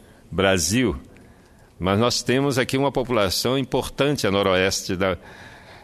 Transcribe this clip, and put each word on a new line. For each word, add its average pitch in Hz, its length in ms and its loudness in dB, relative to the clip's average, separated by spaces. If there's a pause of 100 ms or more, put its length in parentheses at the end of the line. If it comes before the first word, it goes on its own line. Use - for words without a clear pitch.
(300)
Brasil. 95 680 2 (840)
Mas 98 200 2
nós 120 240 0
temos 135 340 0
aqui 123 180 -2
uma 139 140 0
população 117 680 0
importante 135 680 -2
a 98 60 0
noroeste, 95 640 0
da, 92 200 0 (680)